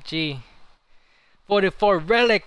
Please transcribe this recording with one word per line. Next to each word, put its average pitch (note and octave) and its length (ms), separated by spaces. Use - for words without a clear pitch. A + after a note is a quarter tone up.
G D#3 380
forty-four G3+ 500
Relic, A3 500